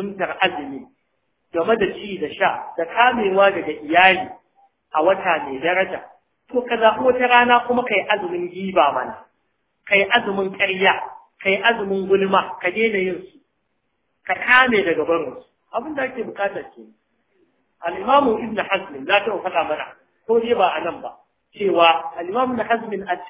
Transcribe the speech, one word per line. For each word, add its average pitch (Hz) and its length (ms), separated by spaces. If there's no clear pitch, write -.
zumtar 190 400
azumi 143 460
game 175 220
da 190 180
ci 196 240
da 151 160
sha - 420
da 165 80
kamewa 196 680
daga 156 220
iyali 170 560
a 156 100
wata 180 440
mai 135 120
daraja, 180 460
to, 247 100
ka 240 140
zaɓi 220 260
wata 254 240
rana 240 400
kuma 247 180
ka 214 100
yi 185 140
azumin 180 420
giba 180 420
mana, 123 320
ka 202 100
yi 196 140
azumin 196 480
ƙarya, 190 340
ka 190 80
yi 196 120
azumin 196 460
gulma, 196 520
ka 180 100
daina 220 280
yin 185 240
su, - 160
ka 185 80
kame 247 500
daga 156 200
barin 160 380
su. - 40
Abin 285 220
da 269 80
ake 254 220
bukata 196 380
ke. 117 80
Al-Imamu 214 560
Ibn 220 200
Hazm, 175 460
na 202 160
taɓa 202 220
faɗa 175 260
mana, 151 180
ko 226 140
dai 233 140
ba 185 200
a 156 60
nan 165 220
ba, - 80
cewa 170 680
Al-Imamu 233 360
Ibn 220 120
Hazm 226 240
a, 180 60